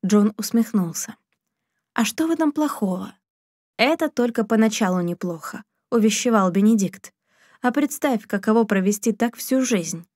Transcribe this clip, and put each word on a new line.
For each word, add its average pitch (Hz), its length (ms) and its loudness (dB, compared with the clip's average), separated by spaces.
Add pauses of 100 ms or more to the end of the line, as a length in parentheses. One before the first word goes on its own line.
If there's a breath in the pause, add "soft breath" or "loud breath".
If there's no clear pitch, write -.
Джон 208 320 4
усмехнулся. 214 800 -4 (760)
«А 240 100 0
что 320 220 -4
в 330 40 0
этом 320 220 0
плохого?» 196 640 -4 (640)
«Это 302 320 2
только 233 360 0
поначалу 214 560 2
неплохо», 175 640 -6 (280)
увещевал 214 580 2
Бенедикт. 196 640 0 (480 soft breath)
«А 247 100 0
представь, 277 560 -2
каково 220 380 2
провести 208 480 0
так 233 240 -4
всю 262 260 -2
жизнь. 180 540 -4